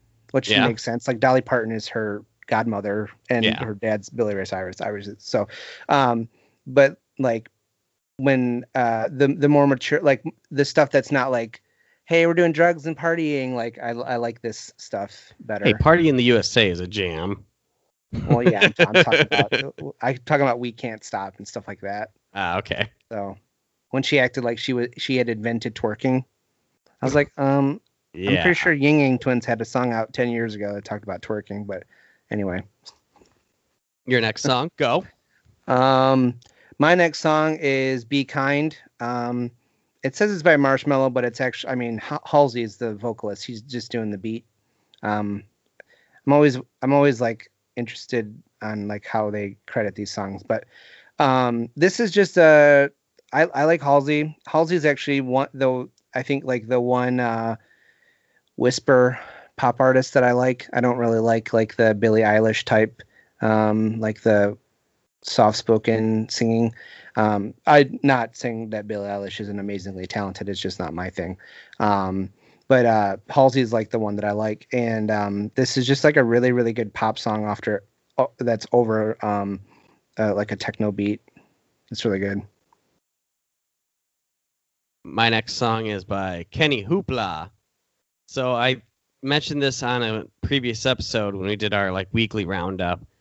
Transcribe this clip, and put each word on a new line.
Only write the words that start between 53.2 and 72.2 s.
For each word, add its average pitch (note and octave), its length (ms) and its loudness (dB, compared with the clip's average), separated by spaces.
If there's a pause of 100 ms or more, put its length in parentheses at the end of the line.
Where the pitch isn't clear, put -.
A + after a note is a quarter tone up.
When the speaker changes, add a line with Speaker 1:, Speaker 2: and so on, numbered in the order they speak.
Speaker 1:
I, C#3+ 100 2
I C#3+ 220 0
like D#3+ 180 2
Halsey. D3 540 2 (100)
Halsey's D#3+ 380 0
actually C#3+ 380 0
one, B2+ 320 0
though, B2+ 340 -2 (260)
I C3 80 -4
think, C#3 220 -4
like, A#2+ 240 -4
the B2 120 2
one, B2 400 0
uh, A2+ 360 -2 (1000)
whisper B2+ 640 2 (380)
pop B2 240 0
artist C3 340 2
that B2+ 100 4
I B2 80 4
like. B2+ 400 0
I B2 80 0
don't B2 180 2
really A2+ 200 2
like, A2+ 340 0
like, A2+ 240 0
the A2 180 4
Billie A2 280 4
Eilish G#2+ 420 2
type, A2 380 2 (380)
um, A2 600 2
like, A2 220 -6
the G#2 340 4 (680)
soft-spoken A2 1040 2
singing. A2+ 460 0 (420)
Um, G#2+ 380 0 (120)
I'm D3 360 6
not B2+ 340 0
saying A2+ 340 -8
that G#2 160 -8
Billie G2+ 220 -6
Eilish G2+ 320 -8
isn't G2+ 180 -8
amazingly G2 480 -8
talented. G2 420 -8
It's G2 120 -8
just - 180 -8
not E2+ 160 -8
my F2+ 160 -8
thing. F#2 260 -8 (440)
Um, G2 500 0 (360)